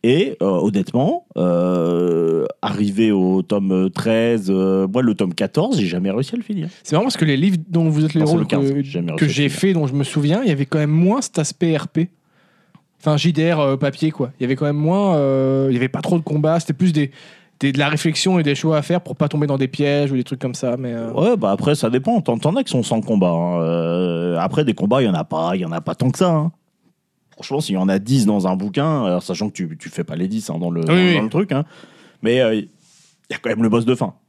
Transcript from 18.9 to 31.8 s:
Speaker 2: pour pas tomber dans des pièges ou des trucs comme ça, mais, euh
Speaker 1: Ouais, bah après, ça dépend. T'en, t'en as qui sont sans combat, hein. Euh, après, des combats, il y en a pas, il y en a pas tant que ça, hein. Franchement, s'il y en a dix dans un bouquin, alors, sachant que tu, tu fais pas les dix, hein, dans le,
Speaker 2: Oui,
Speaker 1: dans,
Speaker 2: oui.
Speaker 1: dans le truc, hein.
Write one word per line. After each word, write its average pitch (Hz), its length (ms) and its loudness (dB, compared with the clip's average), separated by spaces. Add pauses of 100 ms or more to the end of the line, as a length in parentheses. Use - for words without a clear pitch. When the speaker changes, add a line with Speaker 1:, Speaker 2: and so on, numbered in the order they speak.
Speaker 2:
pour 165 160 -10
pas 147 140 0
tomber 147 180 0
dans 139 100 0
des 131 120 0
pièges 143 420 0
ou 139 40 -2
des 123 100 -2
trucs 131 160 -10
comme 127 120 -4
ça, 123 240 -4
mais, 127 160 -6
euh 117 200 -8
Speaker 1:
Ouais, 214 240 2
bah 104 140 0
après, 143 240 0
ça 120 140 -2
dépend. 139 300 0
T'en, 120 180 -2
t'en 156 200 0
as 135 80 -2
qui - 60 -10
sont 123 120 0
sans 113 160 -2
combat, 101 300 0
hein. 85 320 -2
Euh, 85 760 -2
après, 92 280 0
des 113 80 0
combats, 113 280 0
il 123 40 2
y 107 40 2
en 92 40 0
a 78 100 -2
pas, 87 320 -4
il 131 60 -2
y 175 40 -4
en 165 60 -8
a 165 80 -6
pas 151 160 -6
tant 127 140 0
que - 80 -4
ça, 185 120 2
hein. 160 220 0 (800)
Franchement, - 300 -6
s'il 104 140 -2
y - 20 0
en 92 100 0
a 95 120 2
dix 117 260 2
dans 101 220 0
un 95 100 0
bouquin, 131 480 -2
alors, 90 180 0
sachant 98 240 -6
que - 60 -8
tu, 80 260 -8
tu - 80 -16
fais 82 160 -8
pas 80 140 -8
les 90 100 -2
dix, 107 220 -6
hein, - 100 -6
dans 87 100 -2
le, 85 120 -2
Speaker 2:
Oui, 80 60 -2
Speaker 1:
dans, 156 80 4
Speaker 2:
oui. 180 200 4
Speaker 1:
dans 147 80 0
le 110 60 -4
truc, 180 240 -2
hein. 139 100 0 (580)